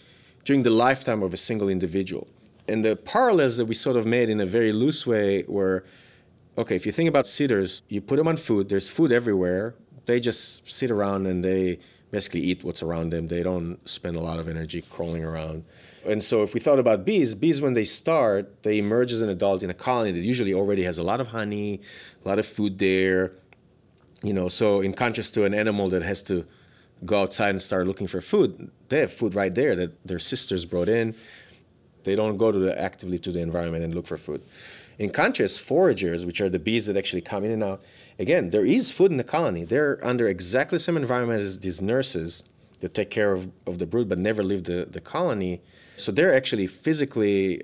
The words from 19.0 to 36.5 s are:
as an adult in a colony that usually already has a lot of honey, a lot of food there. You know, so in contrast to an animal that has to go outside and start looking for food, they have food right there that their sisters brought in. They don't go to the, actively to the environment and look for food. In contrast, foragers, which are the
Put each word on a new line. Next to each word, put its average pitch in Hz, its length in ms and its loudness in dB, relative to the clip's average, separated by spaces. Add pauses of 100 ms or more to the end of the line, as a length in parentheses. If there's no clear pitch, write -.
as 113 100 -2
an 110 60 0
adult 98 360 0
in 92 60 -4
a 90 40 -6
colony 117 380 0
that 85 80 -4
usually 107 340 0
already 98 300 0
has 87 140 -4
a 85 40 -4
lot 101 180 0
of 127 80 -6
honey, 104 520 -6 (440)
a - 40 -6
lot 98 100 0
of 117 80 0
food 101 320 -2
there. 95 540 2 (880)
You 104 100 -2
know, 92 160 0
so 101 320 4
in 98 120 0
contrast 113 420 -2
to 107 100 4
an 98 80 2
animal 104 380 0
that 90 120 2
has 95 220 -4
to 87 220 -2 (580)
go 101 180 2
outside 101 280 0
and 95 100 -2
start 92 260 -2
looking 98 200 -4
for 92 140 -6
food, 107 500 0 (180)
they 147 120 2
have 139 120 0
food 104 220 -2
right 95 200 0
there 127 220 2
that 87 300 -6
their 87 140 -6
sisters 95 440 -4
brought 87 240 -2
in. 113 260 2 (880)
They 95 100 0
don't 107 220 2
go 110 160 4
to 101 60 0
the, 92 220 0
actively 90 380 -6
to 85 140 -6
the 85 80 -2
environment 82 420 -2
and 82 100 -4
look 85 140 -6
for 82 100 -8
food. 73 280 -10 (540)
In 104 120 -2
contrast, 147 500 0
foragers, 98 640 2
which 87 160 -4
are 101 80 2
the 90 120 -2